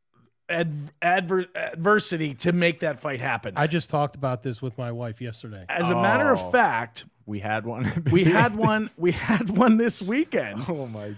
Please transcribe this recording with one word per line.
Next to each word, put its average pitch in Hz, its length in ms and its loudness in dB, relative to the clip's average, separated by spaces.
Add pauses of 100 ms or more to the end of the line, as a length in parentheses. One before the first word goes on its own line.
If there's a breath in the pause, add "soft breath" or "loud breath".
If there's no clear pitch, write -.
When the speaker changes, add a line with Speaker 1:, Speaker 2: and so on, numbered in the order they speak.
(480)
Speaker 1:
adv-, 160 520 -4
adver-, 180 540 2
adversity 165 800 0
to 170 180 0
make 170 280 2
that 151 180 -2
fight 135 220 -6
happen. 120 360 -4
Speaker 2:
I 147 100 4
just 156 240 -2
talked 147 260 0
about 131 260 -4
this 123 180 -6
with 127 160 -8
my 120 160 -6
wife 117 300 -8
yesterday. 110 460 -12
Speaker 1:
As 170 220 0
a 180 40 2
matter 247 360 2
of - 100 2
Speaker 3:
Oh. 180 100 -8
Speaker 1:
fact, 131 560 0 (200)
Speaker 3:
We 104 140 -8
had 107 240 -4
one. 120 420 -4
<laughs> 135 40 4
Speaker 1:
we 180 140 6
had 208 320 4
one. 220 420 0
We 170 140 2
had 214 360 0
one 220 300 6
this 233 240 0
weekend. 175 640 -2
Speaker 3:
Oh 147 180 -6
my 107 320 -10